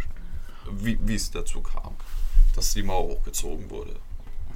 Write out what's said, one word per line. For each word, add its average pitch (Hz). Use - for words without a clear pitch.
wie, 107
wie 107
es -
dazu -
kam, -
dass -
die 104
Mauer 82
hochgezogen -
wurde. -